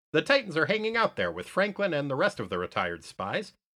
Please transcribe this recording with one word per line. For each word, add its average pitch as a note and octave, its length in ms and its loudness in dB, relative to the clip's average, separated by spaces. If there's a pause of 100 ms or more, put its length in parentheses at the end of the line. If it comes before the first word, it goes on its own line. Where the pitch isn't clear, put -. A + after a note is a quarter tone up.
(120)
the D#3 100 4
Titans G#3+ 340 2
are D#3+ 100 4
hanging A3 300 0
out A3+ 200 2
there F2+ 160 0
with F2+ 160 -8
Franklin F#3 440 0
and C#3+ 160 0
the C3+ 60 -2
rest E3+ 240 2
of G2 120 -6
the F2+ 80 0
retired F2 460 -2
spies B2 480 -6 (240)